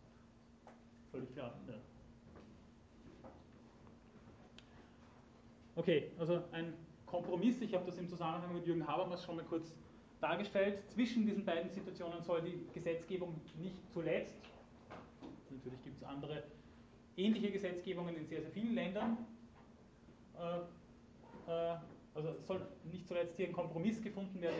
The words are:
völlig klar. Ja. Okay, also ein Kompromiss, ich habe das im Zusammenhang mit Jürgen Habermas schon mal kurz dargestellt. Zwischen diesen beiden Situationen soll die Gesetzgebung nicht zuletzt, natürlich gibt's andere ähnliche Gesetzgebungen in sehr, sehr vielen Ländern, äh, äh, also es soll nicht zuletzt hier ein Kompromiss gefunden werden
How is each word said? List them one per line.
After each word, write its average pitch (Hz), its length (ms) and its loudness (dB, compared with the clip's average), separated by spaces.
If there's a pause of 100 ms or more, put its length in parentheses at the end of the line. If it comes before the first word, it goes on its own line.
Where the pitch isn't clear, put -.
(1120)
völlig 127 240 -6
klar. 127 180 -6 (140)
Ja. 113 80 -10 (4000)
Okay, 165 420 8
also 170 240 4 (100)
ein 165 220 -2 (320)
Kompromiss, 180 540 4
ich 202 140 0
habe 180 120 4
das 180 120 -4
im 170 100 -2
Zusammenhang 170 440 -2
mit 165 140 -2
Jürgen 165 200 4
Habermas 175 380 2
schon 170 120 -4
mal 165 80 -4
kurz - 300 0 (460)
dargestellt. 196 680 4
Zwischen 226 360 6
diesen 202 180 4
beiden 170 260 4
Situationen 170 520 -4
soll 165 200 4
die 175 160 0 (160)
Gesetzgebung 170 640 0 (200)
nicht - 320 -6
zuletzt, 165 500 2 (1080)
natürlich 127 340 -8
gibt's 131 180 -10
andere 143 400 -4 (720)
ähnliche 214 360 6
Gesetzgebungen 175 640 0
in 151 100 -4
sehr, 156 160 -2
sehr - 80 -6
vielen 220 240 2
Ländern, 196 440 2 (1160)
äh, 175 220 0 (920)
äh, 170 260 4 (380)
also 156 160 0
es - 160 -6
soll 185 140 2 (300)
nicht 180 160 -6
zuletzt 175 300 0
hier 185 100 2
ein 175 60 0
Kompromiss 175 500 2
gefunden 190 380 -4
werden 170 200 2